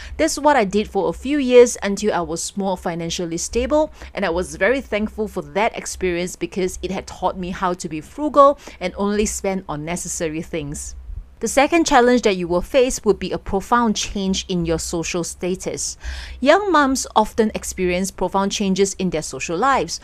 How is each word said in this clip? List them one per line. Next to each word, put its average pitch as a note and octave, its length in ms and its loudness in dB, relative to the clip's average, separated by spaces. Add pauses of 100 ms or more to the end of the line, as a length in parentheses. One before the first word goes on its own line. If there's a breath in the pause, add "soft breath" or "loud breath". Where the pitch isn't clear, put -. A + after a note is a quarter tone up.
(180 loud breath)
That's D#4 200 0
what D4 180 6
I A3 100 4
did G3+ 200 0
for F3+ 220 0
a E3 60 -2
few C#4+ 240 -2
years B3 440 8
until G3+ 300 -2
I F3 80 0
was E3 380 -6
more F#3+ 180 0
financially E3+ 640 -4
stable, D4 520 0 (220 loud breath)
and F#3+ 140 -2
I F3 40 0
was E3 260 -4
very A#3+ 260 2
thankful G#3+ 440 -4
for F#3+ 140 -6
that F3+ 380 -2
experience F3+ 580 -4
because F#3 460 -4
it F3+ 80 -4
had F#3 160 -6
taught - 320 -4
me F#3 140 -6
how F3+ 200 -2
to F3+ 160 -6
be D#3 140 -8
frugal C#4+ 560 4 (220 loud breath)
and F3+ 180 -4
only G#3 260 0
spend F#3+ 420 -4
on D3 160 -6
necessary E3 600 -6
things. D3 520 -8 (440)
The A3+ 100 -2
second D4 380 4
challenge B3 360 6
that G3+ 160 2
you F3 100 -2
will F3 140 2
face - 420 2
would G3 140 4
be F#3 120 -6
a F3 60 -2
profound G#3+ 580 0
change F#3+ 540 -2
in F3 160 0
your E3 140 0
social E3+ 440 -4
status. - 760 -6 (420 loud breath)
Young F4+ 320 4
moms C4+ 420 2
often G#3+ 400 2
experience F#3 560 -2
profound G3 420 -2
changes G3 420 0
in F#3 160 -2
their D#3+ 100 -2
social D#3 380 -6
lives. A3+ 460 0